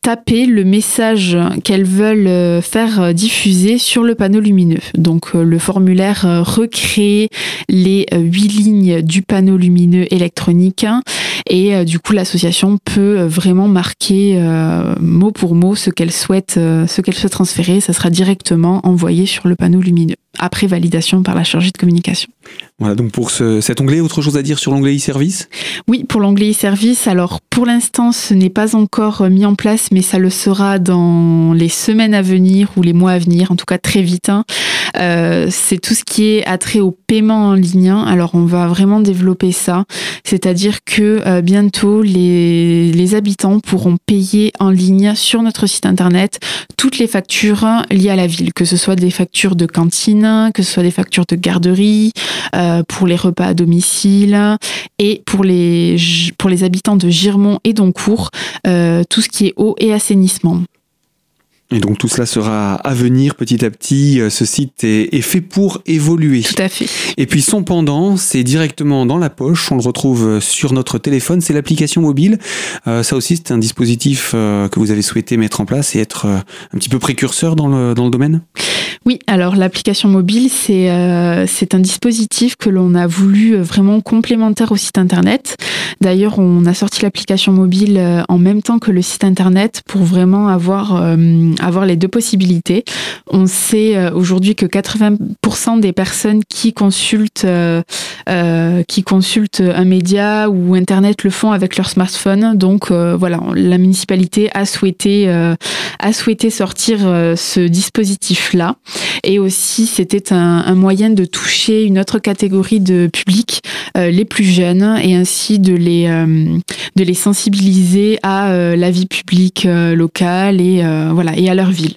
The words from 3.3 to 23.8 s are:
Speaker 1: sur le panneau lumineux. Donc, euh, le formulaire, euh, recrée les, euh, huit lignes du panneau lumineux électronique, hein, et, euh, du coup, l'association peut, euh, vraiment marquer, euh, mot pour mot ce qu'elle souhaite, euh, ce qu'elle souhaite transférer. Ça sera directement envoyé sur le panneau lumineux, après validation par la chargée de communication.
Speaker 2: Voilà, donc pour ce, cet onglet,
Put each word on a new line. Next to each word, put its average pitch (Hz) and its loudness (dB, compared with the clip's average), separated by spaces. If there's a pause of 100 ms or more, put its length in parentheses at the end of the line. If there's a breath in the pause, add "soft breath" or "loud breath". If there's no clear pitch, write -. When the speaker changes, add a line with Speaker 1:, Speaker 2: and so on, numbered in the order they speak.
Speaker 1:
sur 233 0
le 233 2
panneau 208 2
lumineux. 185 2 (160)
Donc, 165 0
euh, 170 2
le 165 2
formulaire, 190 0
euh, 170 2
recrée 214 0 (400 loud breath)
les, 190 2
euh, 175 2
huit 175 0
lignes 202 2
du 165 0
panneau 190 2
lumineux 180 4
électronique, 180 0
hein, 226 0 (480 loud breath)
et, 196 2
euh, 180 2
du 165 -2
coup, - -2
l'association 185 0
peut, 202 0
euh, 170 0
vraiment 180 2
marquer, 196 0
euh, 165 0
mot 170 2
pour 175 -2
mot 185 2
ce - -2
qu'elle 170 -2
souhaite, - -4
euh, 165 0
ce - -4
qu'elle - -2
souhaite - -4
transférer. 180 0
Ça 175 -2
sera - -2
directement 180 0
envoyé 175 2
sur - -4
le 175 2
panneau 175 2
lumineux, 175 0 (220)
après 180 -4
validation 170 0
par 180 -2
la 170 0
chargée 175 0
de - -12
communication. 175 0 (480 loud breath)
Speaker 2:
Voilà, 104 -2
donc 117 -2
pour 117 -4
ce, 113 0
cet 113 -4
onglet, 139 2